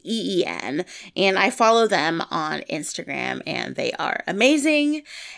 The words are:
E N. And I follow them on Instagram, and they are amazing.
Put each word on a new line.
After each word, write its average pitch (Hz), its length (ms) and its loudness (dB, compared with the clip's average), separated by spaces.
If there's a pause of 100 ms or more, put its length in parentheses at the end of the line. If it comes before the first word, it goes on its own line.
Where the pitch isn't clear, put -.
E 196 420 0
N. 123 380 -4 (320)
And 190 200 4
I 202 140 2
follow 226 380 6
them 165 420 2
on 151 300 -2 (100)
Instagram, 135 760 -6
and - 300 -6
they - 180 -2
are - 360 -4
amazing. 294 760 2 (360)